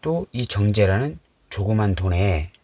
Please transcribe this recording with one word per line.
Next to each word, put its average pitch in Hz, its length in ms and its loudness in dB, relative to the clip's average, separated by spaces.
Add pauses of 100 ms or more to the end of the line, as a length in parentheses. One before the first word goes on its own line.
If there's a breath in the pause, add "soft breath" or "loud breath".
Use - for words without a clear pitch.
또 170 280 -4
이 120 160 -4
정제라는 104 720 2 (320)
조그만 101 460 0
돈에 90 560 0 (120)